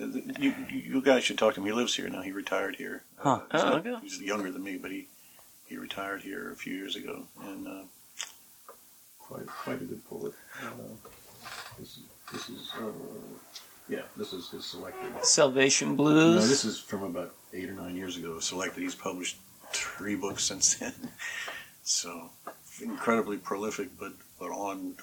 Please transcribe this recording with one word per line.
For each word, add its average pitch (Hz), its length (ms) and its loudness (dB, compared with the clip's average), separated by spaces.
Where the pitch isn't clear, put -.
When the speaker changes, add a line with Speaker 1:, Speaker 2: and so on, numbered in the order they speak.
Speaker 1:
Uh, - 120 -4
th-, - 260 -6
you, 139 140 6
you, 135 100 -4
you 127 220 0
guys 127 240 8
should - 120 0
talk 110 180 6
to - 40 -6
him. 98 60 -2
He 107 80 0
lives 117 220 2
here 92 140 -2
now. 95 120 -6
He 95 100 -4
retired 95 460 -2
here. - 260 -8
Speaker 2:
Huh. 147 120 2
Speaker 1:
Uh, 120 100 4
he's 156 120 4
Speaker 3:
Oh, - 80 4
Speaker 1:
not, 170 160 2
Speaker 3:
okay. 240 160 -6
Speaker 1:
he's - 180 -10
younger 98 300 -2
than 90 120 -8
me, 98 140 -6
but 92 140 -8
he, 95 160 -8
he - 100 -12
retired 98 440 -6
here 98 300 -8
a - 40 -12
few - 180 -8
years 95 220 -6
ago, - 280 -8
and, 95 240 -10
uh, 95 140 -10
quite, - 280 -12
quite - 340 -8
a - 40 -8
good - 240 -10
poet. - 240 -8
Uh, 117 60 -8
this - 180 -14
is, 67 60 -18
this - 180 -8
is, - 220 -10
uh, 107 100 -4
yeah, - 140 -4
this 104 180 -6
is 90 160 -8
his - 160 -10
selected. - 460 -8
Speaker 3:
Salvation 139 720 8
Blues? 151 440 10
Speaker 1:
No, 110 60 8
this 135 160 6
is 107 160 -2
from 98 240 -6
about 90 300 -6
eight 92 160 -6
or 95 40 -8
nine 90 240 -6
years 92 200 -4
ago. 82 220 -6
Selected. 90 420 -2
He's 90 140 -4
published 90 420 -4
three - 420 -2
books 98 300 -2
since - 300 2
then. - 220 -4
<laughs> - 60 -12
So, 85 440 -2
incredibly 110 540 0
prolific, 101 540 -4
but, - 140 -10
but 90 120 -8
on, 95 520 -4